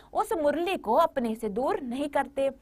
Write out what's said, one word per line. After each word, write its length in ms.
उस 200
मुरली 440
को 180
अपने 400
से 140
दूर 320
नहीं 280
करते। 420